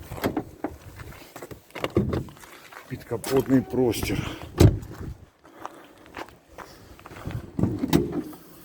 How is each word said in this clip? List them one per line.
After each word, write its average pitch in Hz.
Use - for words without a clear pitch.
Підкапотний 127
простір. -